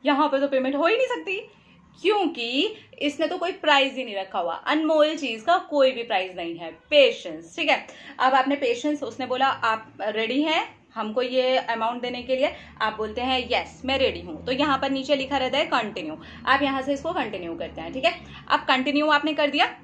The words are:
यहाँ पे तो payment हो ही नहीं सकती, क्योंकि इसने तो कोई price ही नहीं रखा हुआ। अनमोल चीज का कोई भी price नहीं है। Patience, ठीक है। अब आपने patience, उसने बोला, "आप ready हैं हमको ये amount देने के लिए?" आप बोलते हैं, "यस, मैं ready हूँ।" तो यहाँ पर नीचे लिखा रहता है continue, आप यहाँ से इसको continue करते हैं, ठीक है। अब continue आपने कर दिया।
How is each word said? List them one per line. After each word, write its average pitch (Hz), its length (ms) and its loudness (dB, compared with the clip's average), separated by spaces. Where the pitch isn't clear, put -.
यहाँ 285 220 4
पे 269 120 2
तो 277 80 2
payment 269 280 0
हो 294 100 2
ही 427 120 4
नहीं 508 100 2
सकती, 392 320 -4
क्योंकि 339 720 0
इसने 294 280 -2
तो 359 100 -4
कोई 359 140 -4
price 277 420 2
ही 254 100 -6
नहीं 214 120 -8
रखा 190 240 -4
हुआ। 170 140 -2
अनमोल 311 640 2
चीज 226 260 -6
का 339 160 4
कोई 285 340 2
भी 240 120 -6
price 190 320 -2
नहीं 170 220 -8
है। 165 140 -10
Patience, 226 680 4
ठीक 311 140 -2
है। 254 180 0
अब 262 140 4
आपने 269 220 4
patience, 285 480 -2
उसने 247 220 -8
बोला, 254 220 0
"आप 220 540 -2
ready 226 400 -2
हैं 320 540 -2
हमको 214 260 -2
ये 254 360 2
amount 233 440 -2
देने 247 220 -8
के 254 120 0
लिए?" 277 200 0
आप 220 120 0
बोलते 214 280 -6
हैं, 262 180 0
"यस, 196 340 -4
मैं 269 120 0
ready 214 240 0
हूँ।" - 240 -12
तो 247 60 -4
यहाँ 277 260 2
पर 269 120 -2
नीचे 269 260 0
लिखा 269 220 -2
रहता 254 200 0
है 311 80 2
continue, 220 520 -4
आप 277 160 4
यहाँ 269 200 0
से 269 120 -2
इसको 320 200 -4
continue 196 420 -6
करते 160 260 -10
हैं, 160 120 -10
ठीक 262 120 -4
है। 349 140 0
अब 294 100 4
continue 285 480 2
आपने 302 260 2
कर 294 160 2
दिया। 320 340 2